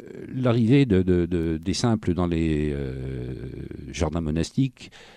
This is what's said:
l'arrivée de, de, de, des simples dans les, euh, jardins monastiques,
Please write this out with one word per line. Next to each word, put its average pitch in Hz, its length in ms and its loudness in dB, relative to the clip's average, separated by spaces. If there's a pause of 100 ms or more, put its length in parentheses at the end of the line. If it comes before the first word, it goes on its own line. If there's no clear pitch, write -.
(280)
l'arrivée 123 580 4
de, 95 160 8
de, 90 240 4
de, 82 320 0
des 87 160 -4
simples 110 400 0
dans 87 140 0
les, 80 460 0
euh, 65 600 -8 (560)
jardins 76 300 -4
monastiques, 82 720 -2 (240)